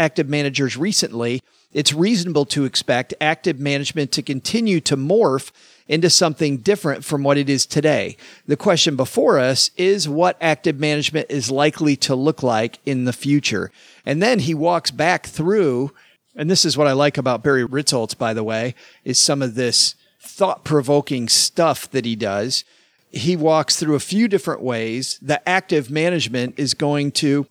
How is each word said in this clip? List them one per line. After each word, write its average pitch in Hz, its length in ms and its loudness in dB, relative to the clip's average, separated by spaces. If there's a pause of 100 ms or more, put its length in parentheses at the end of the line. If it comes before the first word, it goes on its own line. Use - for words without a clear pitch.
active 156 300 0
managers 139 480 -2
recently. 127 640 -2 (320)
It's 147 180 0
reasonable 175 540 2
to 143 180 -2
expect 127 560 -2
active 156 400 -2
management 143 520 -4
to 151 100 -2
continue 185 580 0
to - 160 0
morph 143 540 0 (400)
into 165 180 2
something 156 480 2
different 147 480 -2
from 143 200 -2
what 143 120 4
it 143 140 0
is 135 160 0
today. 143 500 0 (300)
The 143 100 0
question 170 380 2
before 143 460 2
us 131 360 2
is 185 320 2
what 165 320 2
active 156 380 0
management 151 500 -2
is 127 220 -4
likely 143 460 2
to - 180 -2
look 139 300 0
like 117 420 0
in 131 180 -2
the 123 80 0
future. 127 600 0 (340)
And 151 160 0
then 233 160 4
he 160 160 0
walks 160 380 0
back 156 340 0
through, 151 640 0 (440)
and 156 120 -4
this 180 160 2
is 143 140 0
what 147 80 4
I 139 60 4
like 143 260 2
about 123 240 -2
Barry 131 240 2
Ritholtz, 131 500 -2
by 113 160 -2
the 110 120 -4
way, 110 320 -4 (280)
is 127 140 -2
some 143 240 0
of 120 140 -4
this 120 400 0 (260)
thought-provoking 143 1080 0
stuff - 640 0
that 127 140 -2
he 117 100 -2
does. 107 500 -4 (460)
He 143 240 -2
walks 156 400 2
through 151 220 0
a 131 40 -2
few 214 280 0
different 180 340 -2
ways 117 580 -4
that 143 240 -2
active 175 460 0
management 135 640 -2
is 139 160 -2
going 143 400 -2
to 143 380 0